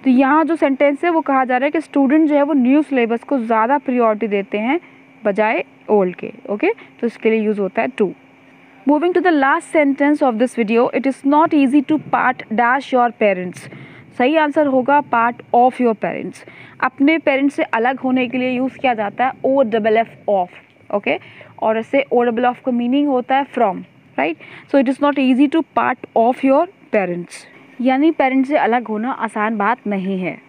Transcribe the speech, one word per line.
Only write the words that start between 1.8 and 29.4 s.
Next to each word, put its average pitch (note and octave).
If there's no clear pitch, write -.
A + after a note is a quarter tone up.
स्टूडेंट C#4+
जो D4
है C#4+
वो D4
न्यू C4+
सिलेबस A#3
को C#4+
ज़्यादा A3+
प्रायोरिटी A#3
देते G3+
हैं B3+
बजाय G#3+
ओल्ड F#3+
के। -
ओके, G#3+
तो A#3+
इसके -
लिए A3
यूज़ G#3
होता F#3+
है A#3+
to। F#3
Moving D4+
to F4+
the F4+
last C4+
sentence D4
of A3+
this B3
video, A#3
it B3
is C4
not D#4+
easy C#4
to D#4
part B3+
dash B3+
your A#3+
parents। F3+
सही C4+
आंसर D4+
होगा C4+
part A#3+
of B3
your A#3
parents। -
अपने C#4+
पेरेंट्स C#4
से D#4+
अलग B3
होने B3+
के B3
लिए B3+
यूज़ B3+
किया B3+
जाता G#3+
है C4
ओ C4+
डबल A3
एफ A3+
of, F#3+
ओके, B3+
और A3
ऐसे C4+
ओ A#3+
डबल A#3+
एफ B3
का C4
मीनिंग B3
होता C4
है C#4
from, F#3
राइट? D#4+
So C#4
it C4
is -
not C#4+
easy C4
to D#4+
part B3
of B3+
your D4+
parents, F3
यानी C4+
पेरेंट्स C4
से D4
अलग A#3
होना A3
आसान A3